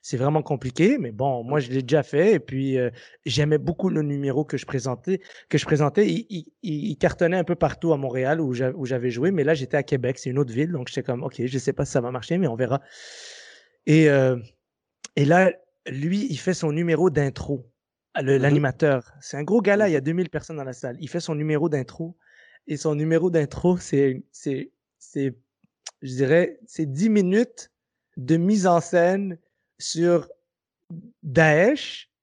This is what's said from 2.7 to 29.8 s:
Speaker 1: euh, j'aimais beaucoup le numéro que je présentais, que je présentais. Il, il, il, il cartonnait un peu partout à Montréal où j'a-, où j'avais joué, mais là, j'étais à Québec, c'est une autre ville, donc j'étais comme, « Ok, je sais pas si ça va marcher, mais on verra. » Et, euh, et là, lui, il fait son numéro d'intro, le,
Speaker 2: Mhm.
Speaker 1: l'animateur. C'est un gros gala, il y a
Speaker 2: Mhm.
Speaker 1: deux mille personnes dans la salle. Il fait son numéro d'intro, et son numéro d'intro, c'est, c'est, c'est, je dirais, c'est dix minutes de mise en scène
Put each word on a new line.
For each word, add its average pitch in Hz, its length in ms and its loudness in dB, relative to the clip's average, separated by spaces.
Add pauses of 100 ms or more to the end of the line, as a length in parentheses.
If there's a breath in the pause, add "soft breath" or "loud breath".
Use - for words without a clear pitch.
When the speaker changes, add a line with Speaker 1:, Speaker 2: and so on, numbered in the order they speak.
Speaker 1:
euh, 123 100 0 (380 loud breath)
j'aimais 147 320 2
beaucoup 170 300 -2
le 160 140 -2
numéro 143 420 -2
que 143 120 -8
je - 80 -6
présentais, 131 560 -4 (280 loud breath)
que 156 100 2
je - 60 -2
présentais. 151 420 2
Il, 190 240 -2
il, 175 160 -10 (160)
il, 151 300 -4
il 135 40 -6
cartonnait 175 400 0
un 180 60 0
peu 170 140 -2
partout 160 360 0
à 151 40 2
Montréal 135 440 -2
où 131 140 -2
j'a-, 127 160 -2
où 135 160 -8
j'avais 123 240 -2
joué, 127 220 0
mais 170 100 0
là, 151 120 4
j'étais 135 220 -4
à 139 60 0
Québec, 131 360 -2
c'est - 120 -8
une 127 80 -2
autre 131 140 0
ville, 147 180 -2
donc 131 160 -6
j'étais - 160 -6
comme, « 127 220 -4
Ok, 127 200 -8
je 127 140 -4
sais 131 140 -4
pas 143 120 -2
si 139 80 -12
ça 139 80 2
va 120 120 -6
marcher, 131 260 -4
mais 190 80 0
on 117 80 -2
verra. » 127 260 -2 (1040 loud breath)
Et, 156 220 8
euh, 131 280 4 (800)
et 143 80 4
là, 175 280 6 (360)
lui, 175 420 -4
il 143 80 -6
fait 185 160 -2
son 160 160 -4
numéro 165 400 2
d'intro, 139 580 -4 (460)
le, 139 220 2
Speaker 2:
Mhm. 131 60 2
Speaker 1:
l'animateur. 143 800 2
C'est - 160 -14
un 143 60 -6
gros 196 180 2
gala, 202 280 4
il 175 40 2
y 151 40 2
a - 20 4
Speaker 2:
Mhm. 131 60 -4
Speaker 1:
deux 156 80 -2
mille 180 180 -2
personnes 156 280 -10
dans 139 60 -8
la 131 100 -10
salle. 123 260 -10
Il 147 80 -12
fait 170 120 -6
son 165 140 -6
numéro 151 340 0
d'intro, 151 480 -6 (520 soft breath)
et 151 80 -4
son 151 180 -2
numéro 160 360 2
d'intro, 170 480 0
c'est, 139 520 0
c'est, 143 400 -8 (300)
c'est, 135 340 -6 (680)
je 135 120 -10
dirais, 151 540 2
c'est - 180 -6
dix 147 240 0
minutes 208 640 0 (440)
de 135 200 0
mise 185 320 2
en 170 120 6
scène 180 580 0 (420)